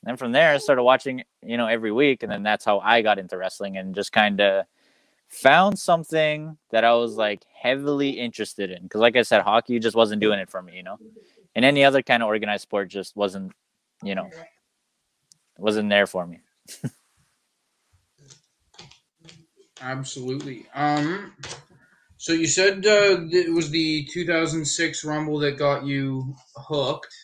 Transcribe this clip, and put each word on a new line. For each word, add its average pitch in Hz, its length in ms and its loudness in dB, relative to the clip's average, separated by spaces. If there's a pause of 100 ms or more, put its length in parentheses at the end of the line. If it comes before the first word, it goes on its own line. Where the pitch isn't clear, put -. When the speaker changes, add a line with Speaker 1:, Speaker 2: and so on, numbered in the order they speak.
Speaker 1:
And 110 80 -10
then 127 80 -6
from 120 140 -6
there, 151 220 6
I 139 40 0
started 131 260 2
watching, 131 400 2 (180)
you 117 160 -6
know, 117 100 0
every 113 240 -2
week, 131 320 2
and 110 80 -8
then 101 120 -8
that's 107 200 -2
how 101 160 2
I 113 220 2
got 104 180 2
into 92 180 -10
wrestling 98 400 -8
and 95 160 -10
just 98 180 -4
kinda 101 540 2 (640)
found 185 500 4
something 156 800 -2 (120)
that 113 140 2
I 117 100 6
was, 117 220 0
like, 104 360 -2
heavily 139 600 -2
interested 107 580 -8
in. 90 180 -14
'Cause 107 140 -4
like 117 140 4
I 123 60 4
said, 107 200 4
hockey 117 380 2
just 110 160 0
wasn't 107 260 2
doing 107 180 2
it 92 100 -12
for 92 120 -10
me, 87 140 -20
you 92 80 -16
know? - 140 -12 (580)
And 117 100 0
any 139 180 6
other 135 180 6
kind 120 200 2
of 113 60 0
organized 104 360 -2
sport 101 260 -4
just 98 260 -10
wasn't, 98 360 -4 (520)
you 98 120 -6
know, 85 140 -8 (1300)
wasn't 104 320 -2
there 101 160 4
for 90 200 -6
me. 85 140 -18 (420)
<laughs> - 80 -6 (3000)
Speaker 2:
Absolutely. 131 960 -10
Um, 147 580 -2 (840)
so - 140 -4
you 165 140 0
said, 196 400 2
uh, 202 320 6 (120)
th-, 175 160 4
it 165 60 -2
was 165 180 0
the 156 420 -2
two 175 140 -6
thousand 160 400 -2
six - 380 -4
Rumble 151 360 -4
that 143 180 -2
got 143 280 0
you 135 480 -4 (220)
hooked 143 680 -6